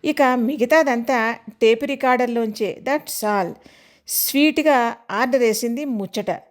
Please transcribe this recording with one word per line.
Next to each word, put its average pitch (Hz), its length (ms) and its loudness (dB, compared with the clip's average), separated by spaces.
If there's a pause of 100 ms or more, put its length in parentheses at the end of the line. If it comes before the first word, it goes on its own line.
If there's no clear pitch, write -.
ఇక 294 180 0
మిగతాదంతా 247 1120 2 (260)
టేప్ 226 240 4
రికార్డర్లోంచే. 240 960 -2
That's 285 300 -4
all." 202 400 -2 (560)
స్వీట్గా 285 880 2 (160)
ఆర్డర్ 247 300 0
వేసింది 233 440 0
ముచ్చట. 202 560 -4 (100)